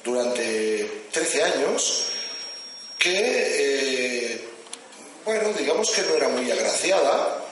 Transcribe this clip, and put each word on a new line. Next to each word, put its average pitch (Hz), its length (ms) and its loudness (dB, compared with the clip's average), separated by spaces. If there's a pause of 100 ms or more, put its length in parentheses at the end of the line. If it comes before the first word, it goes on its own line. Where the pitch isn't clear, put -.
durante 110 1080 0
trece 160 300 0
años, - 640 2 (920)
que, 180 180 4
eh, 135 1300 0 (840)
bueno, 214 300 0
digamos - 380 2
que - 100 2
no 208 140 2
era - 120 4
muy 123 240 0
agraciada - 1000 2